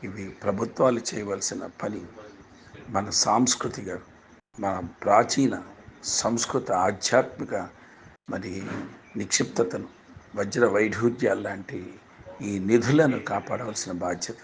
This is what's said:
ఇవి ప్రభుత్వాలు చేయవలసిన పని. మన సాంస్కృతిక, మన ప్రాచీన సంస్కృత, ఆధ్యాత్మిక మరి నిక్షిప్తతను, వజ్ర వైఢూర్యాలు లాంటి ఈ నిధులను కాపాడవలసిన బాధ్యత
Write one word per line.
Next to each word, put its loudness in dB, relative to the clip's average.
ఇవి -10
ప్రభుత్వాలు 0
చేయవలసిన -6
పని. -6
మన -2
సాంస్కృతిక, 2
మన 0
ప్రాచీన 6
సంస్కృత, 0
ఆధ్యాత్మిక 2
మరి -6
నిక్షిప్తతను, -2
వజ్ర 2
వైఢూర్యాలు 2
లాంటి -8
ఈ -4
నిధులను 6
కాపాడవలసిన -4
బాధ్యత -6